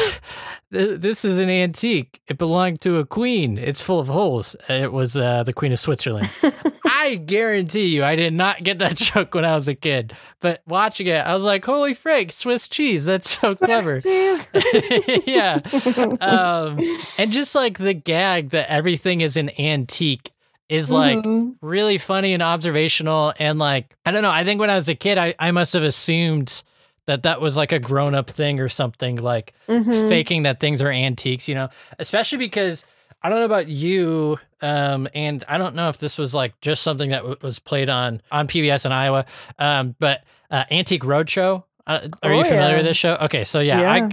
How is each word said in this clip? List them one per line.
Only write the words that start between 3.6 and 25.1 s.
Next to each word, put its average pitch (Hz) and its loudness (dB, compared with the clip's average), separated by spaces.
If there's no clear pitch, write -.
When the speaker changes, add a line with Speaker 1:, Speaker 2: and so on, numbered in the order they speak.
Speaker 1:
full 185 0
of 131 -4
holes." 139 0
It 131 0
was, 131 0
uh, 120 0
the 123 -4
Queen 135 -2
of 120 0
Switzerland. 107 -2
Speaker 2:
<laughs> - -4
Speaker 1:
I 277 2
guarantee 196 0
you 147 2
I 156 2
did 165 0
not 185 0
get 185 0
that 175 0
<laughs> - -
joke - 0
when 165 2
I 160 2
was 147 0
a 143 0
kid. 127 -2
But 175 -2
watching 196 0
it, 160 2
I 170 0
was 196 0
like, 196 2
"Holy 285 0
frick, 254 0
Swiss 240 -2
cheese. 208 0
That's 185 0
so 202 2
Speaker 2:
Swiss - 0
Speaker 1:
clever." 175 2
Speaker 2:
cheese. 381 0
Speaker 1:
<laughs> 349 2
Yeah. 196 2
Speaker 2:
<laughs> - -10
Speaker 1:
Um, 175 2
and 214 0
just, 269 -2
like, 247 0
the 196 0
gag 165 0
that 156 -2
everything 170 0
is 156 0
an 147 -2
antique 143 -2
is, 156 -2
like, 156 4
Speaker 2:
Mm-hmm. 226 0
Speaker 1:
really 202 0
funny 190 0
and 175 2
observational. 156 0
And, 151 0
like, 139 0
I 170 0
don't 208 0
know. 196 2
I 165 2
think 208 0
when 208 2
I 196 2
was 156 0
a 160 0
kid, 196 0